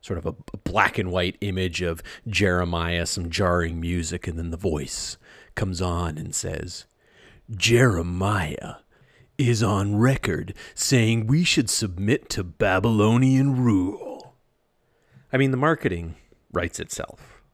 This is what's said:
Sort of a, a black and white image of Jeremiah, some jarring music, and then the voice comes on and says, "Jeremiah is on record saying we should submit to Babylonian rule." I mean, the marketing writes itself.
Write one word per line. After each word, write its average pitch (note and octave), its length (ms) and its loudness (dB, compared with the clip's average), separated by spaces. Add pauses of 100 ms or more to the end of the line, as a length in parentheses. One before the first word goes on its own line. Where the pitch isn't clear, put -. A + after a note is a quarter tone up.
Sort F#2 160 -6
of E2+ 80 -8
a, F#2+ 100 -6 (180)
a G#2 40 -14
black F#2+ 400 2
and F#2 140 -2
white F2+ 300 0
image F#2 400 -2
of E2 200 -4 (260)
Jeremiah, F2 800 0
some E2+ 240 -6
jarring F2 520 0
music, E2+ 460 -4
and E2+ 120 -6
then E2+ 100 -6
the E2 80 -8
voice D2+ 600 -4 (380)
comes F2+ 260 -4
on F2 360 -2
and - 160 -10
says, - 520 -8 (640)
"Jeremiah F#2+ 1200 2 (600)
is A#2+ 240 2
on G#2 360 2
record A2 560 0 (200)
saying A2+ 540 2
we D3+ 160 4
should C#3 260 2
submit G2+ 600 -2
to G#2 160 -4
Babylonian A#2 1160 4
rule." G2+ 760 0 (1000)
I C3 40 2
mean, C3+ 140 4
the C3 60 0
marketing F#2 580 0 (360)
writes F2 280 -4
itself. - 600 -12 (120)